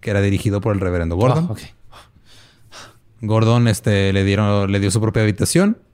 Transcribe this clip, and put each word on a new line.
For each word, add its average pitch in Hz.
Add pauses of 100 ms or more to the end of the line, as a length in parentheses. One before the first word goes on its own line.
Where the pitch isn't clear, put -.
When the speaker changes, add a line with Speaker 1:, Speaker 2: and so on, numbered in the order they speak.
Speaker 1:
que -
era 101
dirigido 101
por 104
el 98
reverendo 87
Gordon. 135
Speaker 2:
Ah, -
ok. 104 (1600)
Speaker 1:
Gordon, 113
este, 98
le 98
dieron, 101
le 101
dio 98
su 107
propia 107
habitación 165 (160)